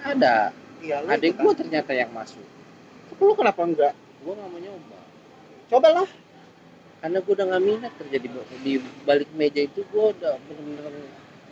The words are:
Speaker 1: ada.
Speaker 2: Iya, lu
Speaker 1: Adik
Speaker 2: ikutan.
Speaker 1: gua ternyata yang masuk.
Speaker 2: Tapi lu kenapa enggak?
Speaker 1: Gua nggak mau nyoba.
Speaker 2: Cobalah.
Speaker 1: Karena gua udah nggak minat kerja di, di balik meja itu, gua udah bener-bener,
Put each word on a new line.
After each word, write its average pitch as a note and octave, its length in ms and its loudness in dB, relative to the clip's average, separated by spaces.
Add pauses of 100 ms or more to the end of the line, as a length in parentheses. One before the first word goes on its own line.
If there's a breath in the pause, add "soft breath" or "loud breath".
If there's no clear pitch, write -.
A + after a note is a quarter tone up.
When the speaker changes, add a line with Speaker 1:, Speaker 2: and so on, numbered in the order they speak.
Speaker 1:
ada. C3 480 2 (320)
Speaker 2:
Iya, D3+ 240 -4
lu - 0 -
Speaker 1:
Adik D#3 320 2
Speaker 2:
ikutan. - 80 2
Speaker 1:
gua G#4 80 6
ternyata D#3 400 -4
yang A#2+ 160 -2
masuk. A2+ 320 -14 (720)
Speaker 2:
Tapi - 80 -18
lu G4+ 80 8
kenapa G3+ 320 0
enggak? D3+ 320 2 (320)
Speaker 1:
Gua F#3+ 80 -8
nggak G3+ 160 -14
mau E3+ 80 -14
nyoba. F#3 400 -18 (680)
Speaker 2:
Cobalah. D#4+ 400 6 (960)
Speaker 1:
Karena E3+ 160 -2
gua F#3+ 140 0
udah G3 160 0
nggak F#3 160 2
minat A3+ 320 -2
kerja C#3 260 -6
di, B2 60 -10 (340)
di C3+ 100 -2 (300)
balik C#3+ 320 2
meja D3 300 0
itu, E3+ 240 -8
gua G#3 260 2
udah D#3+ 320 -4
bener-bener, D3 640 -14 (400)